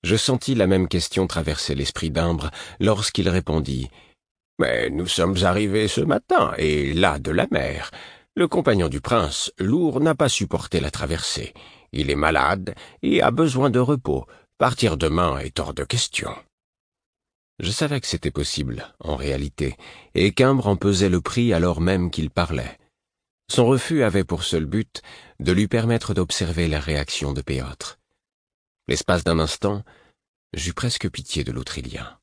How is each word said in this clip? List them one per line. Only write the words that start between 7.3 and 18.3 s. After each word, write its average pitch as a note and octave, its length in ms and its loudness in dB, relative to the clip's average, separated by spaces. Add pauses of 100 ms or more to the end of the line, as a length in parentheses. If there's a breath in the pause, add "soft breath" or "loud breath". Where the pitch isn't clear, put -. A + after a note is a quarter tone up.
la F#2 180 0
mer. C#2 400 -4 (460 loud breath)
Le F3 120 2
compagnon A2 400 2
du C2+ 140 -4
prince, F2+ 560 0
lourd, C3+ 420 2
n'a D#3 140 4
pas C#3 160 2
supporté - 500 -2
la C#2+ 120 -2
traversée. - 640 -4 (380 loud breath)
Il C#2 200 -2
est C#2+ 40 2
malade D#2 600 0 (260 loud breath)
et C#3+ 220 2
a - 80 6
besoin C3 400 2
de B2 80 2
repos. B2 480 0 (320 soft breath)
Partir A#2 360 2
demain D#2 440 0
est C2+ 200 -6
hors C#2+ 140 -4
de C#2 100 -6
question. » - 480 -4 (1300)
Je F2 120 -2
savais C#3+ 280 -2
que - 80 -8
c'était D2+ 240 -4